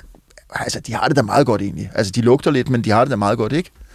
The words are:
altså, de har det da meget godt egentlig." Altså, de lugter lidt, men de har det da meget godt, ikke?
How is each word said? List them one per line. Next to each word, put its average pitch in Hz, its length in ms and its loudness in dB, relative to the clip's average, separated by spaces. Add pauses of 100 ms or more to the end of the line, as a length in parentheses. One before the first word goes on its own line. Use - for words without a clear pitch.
(560)
altså, 117 240 -6
de - 140 -10
har 104 140 -4
det 139 100 0
da 135 40 2
meget 113 240 2
godt 104 160 0
egentlig." 98 340 -6
Altså, 101 160 -2
de 117 100 -2
lugter 127 300 4
lidt, 131 180 0
men 123 140 2
de 107 60 -2
har 107 160 4
det 139 60 -4
da 123 40 -2
meget 101 220 0
godt, 110 160 -2
ikke? 170 180 -4 (240)